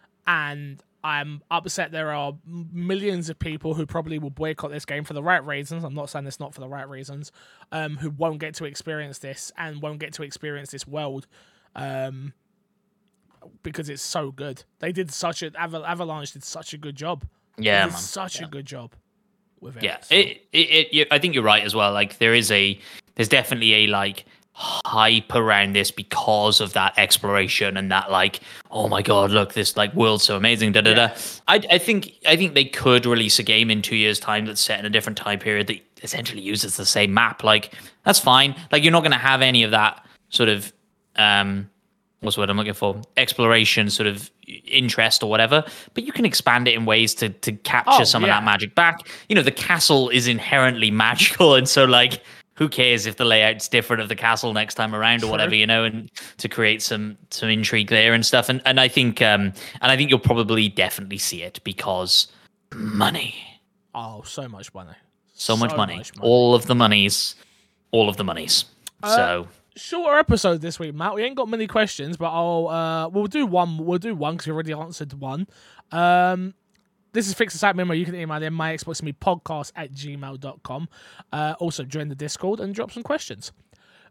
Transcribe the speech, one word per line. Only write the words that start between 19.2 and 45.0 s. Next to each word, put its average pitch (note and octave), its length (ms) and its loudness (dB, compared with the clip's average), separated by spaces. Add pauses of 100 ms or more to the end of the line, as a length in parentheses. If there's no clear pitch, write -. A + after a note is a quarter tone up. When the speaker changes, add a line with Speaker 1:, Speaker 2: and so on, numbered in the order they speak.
Speaker 1:
with B2+ 160 -18
it, A2+ 60 -8
Speaker 2:
Yeah, G2 180 -4
Speaker 1:
so. - 140 0
Speaker 2:
it, - 280 2 (100)
it, D#3 60 2 (120)
it, D#3 240 2
you, D3+ 160 4
I D3 80 4
think D#3+ 160 -2
you're B2+ 100 2
right G#2+ 200 6
as G#2 100 -4
well. G#2 180 2
Like, G2+ 260 -2
there A2+ 160 6
is A2+ 160 2
a, G2 280 2 (380)
there's A2+ 120 0
definitely B2 460 2
a, G#2+ 140 6
like, G2+ 360 -4 (320)
hype - 800 0
around G#2 380 4
this G2+ 180 0
because G#2+ 720 0
of G2+ 140 -4
that G2 220 2
exploration G2 800 2
and F#2+ 140 -4
that, F#2+ 200 0
like, F#2+ 300 2 (300)
"Oh G#2+ 180 -2
my G2+ 140 0
God, G2+ 300 2
look, G2+ 220 2
this, G2+ 220 -2
like, G#2 180 0
world's A2 300 2
so G#2 120 0
amazing, G#2+ 360 2
da, A2 80 4
da, A2 140 4
da." A#2 120 6
Speaker 1:
Yeah. A2+ 100 -8 (320)
Speaker 2:
I, G#3 120 6 (120)
I F3+ 60 6
think, G3+ 340 -2 (140)
I D#3+ 100 6
think E3+ 180 -2
they C#3 100 4
could B2 400 4
release A#2 340 2
a - 40 0
game A2 280 2
in G#2+ 120 0
two A#2 140 -2
years' G#2+ 240 2
time G#2+ 260 -2
that's G#2+ 140 -6
set - 180 -2
in G2+ 80 -8
a G#2+ 40 -4
different G#2+ 280 -2
time G#2 220 -4
period G#2 260 -2
that G#2 140 -8 (220)
essentially A#2 380 -8
uses G2+ 360 -4
the G2 100 -8
same G#2 260 2
map. A2 300 2
Like, G#2+ 320 2 (300)
that's F#3+ 160 4
fine. C3+ 340 4 (160)
Like, D3+ 140 4
you're E3 80 6
not E3+ 100 6
gonna D3 160 4
have C3 240 4
any B2 220 6
of G#2+ 80 0
that G#2+ 320 2 (240)
sort A#2 200 2
of, G2+ 240 -2 (440)
um, G2 520 2 (520)
what's G#2+ 160 -4
the A2 60 -2
word G2 80 0
I'm G2+ 60 0
looking G#2 180 -2
for? G2+ 260 -2 (160)
Exploration A2+ 720 2
sort G#2+ 160 -2
of G#2 240 -4 (160)
interest A#2+ 800 0